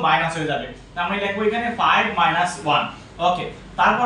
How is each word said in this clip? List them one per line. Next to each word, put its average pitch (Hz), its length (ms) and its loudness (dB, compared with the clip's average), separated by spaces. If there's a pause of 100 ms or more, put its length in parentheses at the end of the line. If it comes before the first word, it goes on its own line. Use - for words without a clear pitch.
মাইনাস 160 320 2
হয়ে 147 140 -2
যাবে। 123 140 -4 (260)
তা 165 120 -8
আমরা 196 200 -2
লিখবো 202 240 -2
এখানে 233 200 0 (120)
five 160 280 4 (120)
minus 170 320 2 (220)
one। 247 120 0 (420)
ওকে, 165 160 0 (340)
তারপর 233 280 4